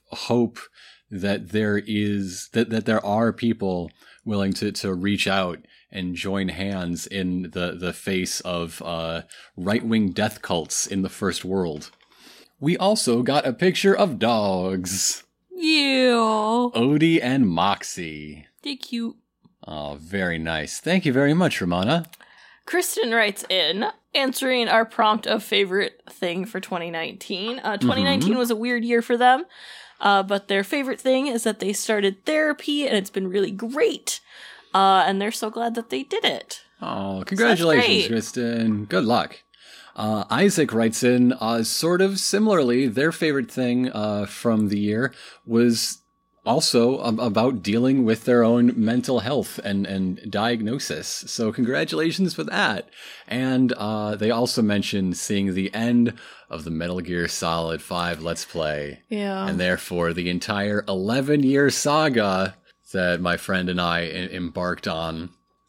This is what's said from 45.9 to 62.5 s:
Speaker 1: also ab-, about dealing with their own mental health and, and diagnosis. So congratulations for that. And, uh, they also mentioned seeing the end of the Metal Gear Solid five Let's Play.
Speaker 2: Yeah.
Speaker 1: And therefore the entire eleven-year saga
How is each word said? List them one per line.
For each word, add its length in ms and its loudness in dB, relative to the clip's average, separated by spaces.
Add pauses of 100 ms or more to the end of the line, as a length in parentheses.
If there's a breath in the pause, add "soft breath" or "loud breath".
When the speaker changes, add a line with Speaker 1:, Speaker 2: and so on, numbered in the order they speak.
Speaker 1:
also 600 4
ab-, 140 -2
about 420 2
dealing 400 2
with 220 2
their 180 6
own 320 6
mental 460 0
health 420 -2
and, 240 -2
and 420 -4
diagnosis. 800 -2
So 460 -4
congratulations 800 0
for 100 -6
that. 460 -2 (400 loud breath)
And, 480 2
uh, 400 -4
they 140 0
also 300 0
mentioned 540 0
seeing 380 -2
the 200 -2
end 400 2 (360 loud breath)
of 160 -10
the 60 -6
Metal 280 -4
Gear 300 -2
Solid 520 -2
five 400 -4
Let's 220 -4
Play. 640 -6
Speaker 2:
Yeah. 400 -6
Speaker 1:
And 100 -2
therefore 540 0
the 180 -4
entire 600 -2
eleven-year 800 2
saga 880 0 (340 soft breath)